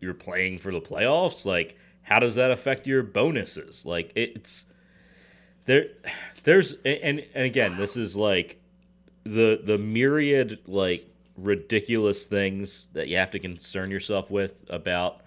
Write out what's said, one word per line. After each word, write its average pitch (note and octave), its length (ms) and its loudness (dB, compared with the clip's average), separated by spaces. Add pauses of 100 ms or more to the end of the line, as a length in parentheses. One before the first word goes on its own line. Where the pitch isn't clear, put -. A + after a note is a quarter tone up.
you're F2+ 140 -6
playing F#2 440 -4
for F#2+ 140 -6
the E2+ 80 -4
playoffs? C3+ 640 0
Like, F2 320 -2 (260)
how G#2+ 160 4
does A#2+ 160 2
that B2+ 160 4
affect B2+ 360 -2
your C3+ 160 2
bonuses? G#2+ 840 -2
Like, E2+ 300 -4
it, A#2 200 -2
it's, - 280 -12 (1000)
there, C3+ 220 4 (560)
there's, F3+ 280 6 (120)
a-, C#3 200 -2
and, D3 200 -2 (100)
and C3 100 0
again, A#2 320 2
this G2+ 200 -4
is, G2+ 200 -4
like, G2+ 440 2 (640)
the, A2 380 4
the G#2 160 2
myriad, B2+ 880 2
like, F#2 400 0 (300)
ridiculous G#2 880 0
things G2 720 -4
that D#2+ 120 -4
you E2+ 100 -2
have F#2 140 0
to G2 80 -8
concern F#2 540 -8
yourself G2 360 -4
with G2 260 -2 (140)
about F2+ 580 -2